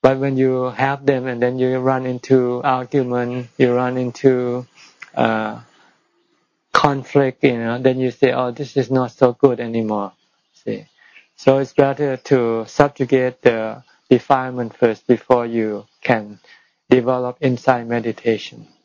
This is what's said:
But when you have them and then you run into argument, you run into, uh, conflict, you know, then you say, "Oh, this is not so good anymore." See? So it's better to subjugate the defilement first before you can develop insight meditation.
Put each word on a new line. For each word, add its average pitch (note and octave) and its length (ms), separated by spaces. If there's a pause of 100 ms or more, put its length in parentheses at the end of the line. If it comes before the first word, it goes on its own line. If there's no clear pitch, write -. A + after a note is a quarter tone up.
But C3+ 180
when C3+ 180
you C3 280
have C3+ 400
them C3 220
and A#2+ 140
then B2 180
you B2+ 200
run C3 260
into B2+ 580
argument, B2 840 (100)
you B2 160
run B2+ 240
into, B2 720 (480)
uh, A2+ 460 (1120)
conflict, C#3 720
you B2+ 140
know, A#2 220
then B2+ 200
you B2+ 120
say, B2+ 220
"Oh, B2+ 180
this C3+ 260
is B2 140
not B2+ 200
so B2 220
good B2 260
anymore." A2 540 (400)
See? - 320 (520)
So C3+ 220
it's C3+ 140
better C#3 440
to A#2 500
subjugate C3 760
the A2+ 420 (260)
defilement B2+ 680
first A2+ 320
before A#2+ 380
you A2 400 (160)
can G#2 380 (500)
develop B2+ 520
insight B2 460
meditation. A2+ 800 (180)